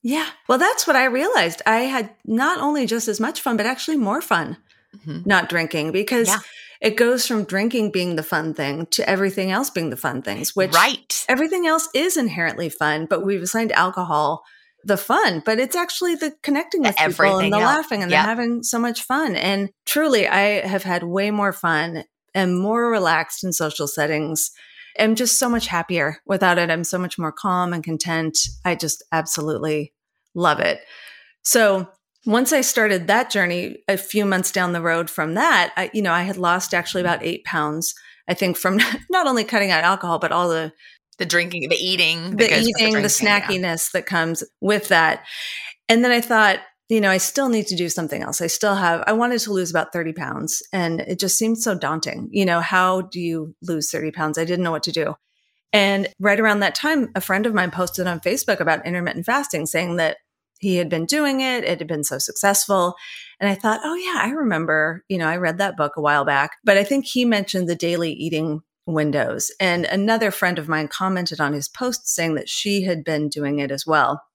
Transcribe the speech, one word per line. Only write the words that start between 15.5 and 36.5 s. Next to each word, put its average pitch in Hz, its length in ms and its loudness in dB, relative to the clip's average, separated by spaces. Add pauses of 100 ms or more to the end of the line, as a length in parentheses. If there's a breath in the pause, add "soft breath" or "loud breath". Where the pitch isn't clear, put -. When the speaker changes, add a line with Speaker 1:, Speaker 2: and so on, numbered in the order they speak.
Speaker 1:
it's 262 180 -2
actually 349 400 -2
the 302 260 -4
connecting 311 400 0
Speaker 2:
The 214 60 4
Speaker 1:
with 196 80 0
people 156 120 4
and 180 60 0
the 196 100 2
Speaker 2:
everything 196 300 4
else. 208 80 4 (140)
Speaker 1:
laughing 262 260 -2
and 175 80 -2
Speaker 2:
Yep. 156 120 6
Speaker 1:
the 214 60 2
having 233 360 -2
so 240 160 -2
much 233 220 -2
fun. 269 320 -2
And 196 360 0 (160)
truly, 269 420 2
I 196 380 2
have 190 160 -2
had 175 220 -2
way 196 260 -2
more 202 240 0
fun, 165 500 -2 (300)
am 185 220 2
more 226 340 0
relaxed 165 540 0
in 180 100 -4
social 151 340 -4
settings, 151 640 -2 (480 loud breath)
am 220 160 4
just 233 240 0
so 247 100 0
much 233 200 0
happier 165 580 -2
without 180 320 4
it. 170 120 0
I'm 165 140 0
so 180 140 -4
much 180 200 -4
more 156 140 -4
calm 180 400 -2
and 156 100 -4
content. 160 540 -4 (260)
I 180 120 0
just - 360 -6
absolutely 156 840 -2 (400)
love 165 260 2
it. - 220 0 (600 loud breath)
So 196 460 2 (360)
once 240 280 2
I 285 80 4
started 208 480 2
that 247 220 2
journey, 175 480 -2 (100)
a 196 80 2
few 202 280 -2
months 185 280 0
down 180 200 0
the 170 100 -2
road 165 280 0
from 160 240 -4
that, 226 420 2
I, 185 160 -2
you 214 100 -2
know, 180 100 0
I 175 100 2
had 185 140 -4
lost 180 380 0